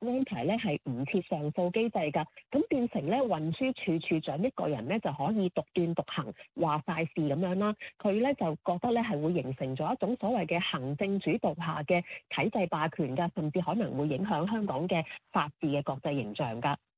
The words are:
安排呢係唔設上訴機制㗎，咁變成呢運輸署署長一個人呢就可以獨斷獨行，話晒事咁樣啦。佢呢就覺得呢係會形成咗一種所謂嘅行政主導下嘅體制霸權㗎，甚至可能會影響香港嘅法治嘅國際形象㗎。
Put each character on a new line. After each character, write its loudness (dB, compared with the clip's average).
安 0
排 -4
呢 2
係 -2
唔 -2
設 -2
上 -2
訴 0
機 2
制 -4
㗎， 0
咁 2
變 2
成 -2
呢 2
運 2
輸 0
署 0
署 2
長 -2
一 2
個 -2
人 -2
呢 0
就 -2
可 -2
以 2
獨 -2
斷 2
獨 -2
行， -4
話 2
晒 -2
事 -4
咁 2
樣 2
啦。 2
佢 2
呢 4
就 0
覺 2
得 0
呢 4
係 0
會 2
形 0
成 -4
咗 0
一 -4
種 0
所 0
謂 2
嘅 0
行 -2
政 0
主 2
導 0
下 -4
嘅 4
體 0
制 0
霸 0
權 -2
㗎， 2
甚 0
至 2
可 0
能 -2
會 2
影 0
響 0
香 0
港 0
嘅 2
法 2
治 2
嘅 2
國 -2
際 0
形 -2
象 -2
㗎。 2